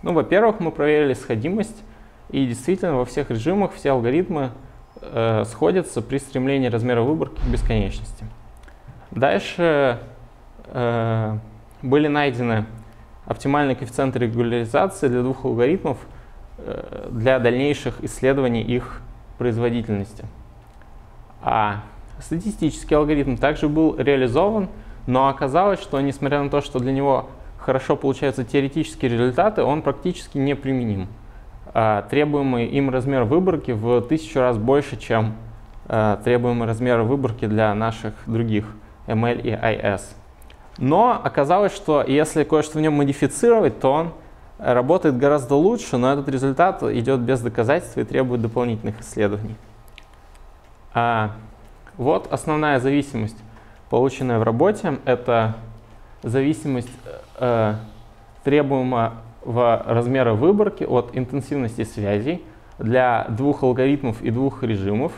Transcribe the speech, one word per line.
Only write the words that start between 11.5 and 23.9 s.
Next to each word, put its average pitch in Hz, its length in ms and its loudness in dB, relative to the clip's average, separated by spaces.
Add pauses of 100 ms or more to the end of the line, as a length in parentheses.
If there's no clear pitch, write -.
были 147 260 4
найдены 120 580 0 (600)
оптимальные 139 500 0
коэффициенты 127 440 -2
регуляризации 120 880 0
для 123 140 2
двух 127 240 -4
алгоритмов, 127 520 0 (600)
э, - 540 -12
для 127 280 2
дальнейших 123 640 0
исследований 131 580 0
их 123 400 -4 (360)
производительности. 117 880 -2 (1160)
А 107 400 0 (380)
статистический 170 760 -2
алгоритм 147 400 2
также 147 320 0
был 156 300 2